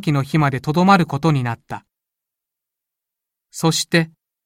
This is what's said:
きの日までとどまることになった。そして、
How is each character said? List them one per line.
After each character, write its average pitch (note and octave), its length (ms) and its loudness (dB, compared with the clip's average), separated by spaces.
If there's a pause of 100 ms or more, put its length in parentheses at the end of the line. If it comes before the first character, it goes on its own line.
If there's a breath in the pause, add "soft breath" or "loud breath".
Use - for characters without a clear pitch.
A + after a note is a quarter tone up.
き F#3 100 -4
の C#3 140 0
日 D#3+ 140 -2
ま C#3+ 120 2
で B2+ 100 -4
と D3+ 120 -4
ど F3 120 2
ま G3 140 6
る E3+ 80 2
こ C#3 140 -6
と D#3+ 100 2
に C3+ 140 0
な A#2 100 -4
っ - 40 -14
た。 - 280 -14 (1700)
そ - 180 0
し - 160 -2
て、 E3 240 0 (360)